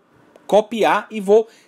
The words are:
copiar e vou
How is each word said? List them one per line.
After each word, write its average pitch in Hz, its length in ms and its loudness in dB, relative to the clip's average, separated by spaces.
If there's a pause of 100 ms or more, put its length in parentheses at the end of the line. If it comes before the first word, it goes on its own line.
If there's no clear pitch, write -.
(460)
copiar 208 640 0
e 220 100 -10
vou 208 280 2 (200)